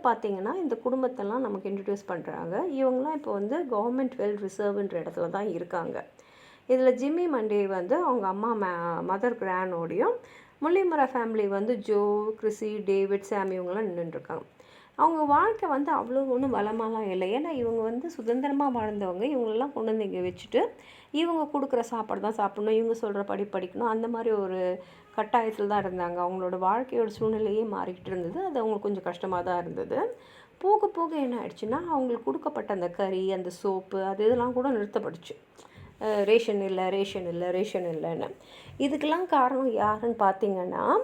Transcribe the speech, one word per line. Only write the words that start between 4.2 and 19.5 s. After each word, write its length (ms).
ரிசர்வ்ன்ற 560
இடத்துல 360
தான் 200
இருக்காங்க. 560
இதுல 240
ஜிம்மி 400
மண்டே 340
வந்து 280
அவங்க 320
அம்மா 280
ம-, 500
மதர் 320
கிரானோடையும், 800
முல்லிமரா 440
ஃபேமிலி 420
வந்து 300
ஜோ, 240
கிறிஸி, 440
டேவிட், 380
சாம் 280
இவங்கெல்லாம் 360
நின்னுட்டு 200
இருக்காங்க. 360
அவங்க 280
வாழ்க்கை 460
வந்து 260
அவ்வளோ 320
ஒண்ணும் 260
வளமாலாம் 560
இல்லை. 260
ஏன்னா 140
இவங்க 320
வந்து 280
சுதந்திரமா 640
வாழ்ந்தவங்க. 480
இவங்களெல்லாம் 500